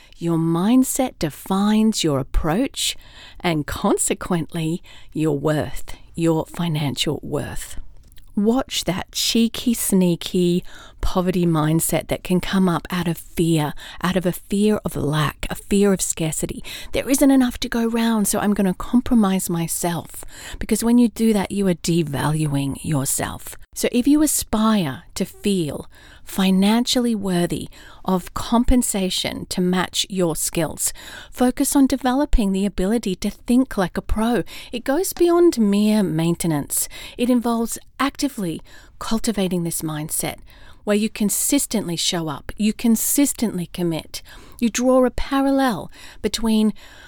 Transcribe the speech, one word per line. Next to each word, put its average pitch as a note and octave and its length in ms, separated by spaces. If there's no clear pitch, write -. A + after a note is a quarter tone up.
your E3+ 220
mindset A3 800
defines G#3 840
your D3 140
approach - 800
and D#3 280
consequently E3+ 1120
your D3+ 240
worth, D3+ 580
your E3 320
financial D3+ 760
worth. - 580
Watch A3+ 500
that - 260
cheeky, - 640
sneaky F3+ 880
poverty F3+ 460
mindset D#3+ 640
that - 160
can F3+ 180
come F#3+ 260
up E3+ 220
out F3 180
of E3 100
fear, D#3+ 560
out F3+ 160
of F3 80
a F3 60
fear G#3 520
of F3+ 120
lack, D3 540
a - 60
fear G3+ 380
of F3+ 80
scarcity. - 640
"There - 180
isn't C#4 220
enough B3+ 280
to A#3+ 100
go A#3 160
round, A3+ 420
so G#3 120
I'm G#3 140
gonna G3 200
compromise G#3 760
myself." E3+ 760
Because - 240
when A#3 140
you A#3+ 120
do A3+ 220
that, G3+ 200
you G3 160
are F3+ 80
devaluing D3 1080
yourself. - 760
So - 160
if A#3+ 160
you D4+ 160
aspire G#3+ 800
to F#3+ 120
feel F3+ 640
financially G#3+ 880
worthy F3+ 560
of F#3 300
compensation - 1160
to - 120
match F3+ 480
your F3+ 260
skills, - 560
focus B3+ 460
on C#4 100
developing B3+ 680
the F#3+ 140
ability G3+ 520
to G3+ 120
think - 480
like F3+ 180
a F#3+ 60
pro. A3 420
It B3 120
goes F4 300
beyond F4 460
mere G#3+ 420
maintenance. E3 880
It A#3+ 140
involves A#3 480
actively B3+ 640
cultivating G3 640
this E3 200
mindset D#3 540
where G#3 100
you G#3+ 140
consistently - 840
show E3 320
up, - 300
you G#3+ 140
consistently A3+ 1040
commit. - 480
You A#3 100
draw B3+ 340
a B3 80
parallel C4+ 800
between G#3+ 520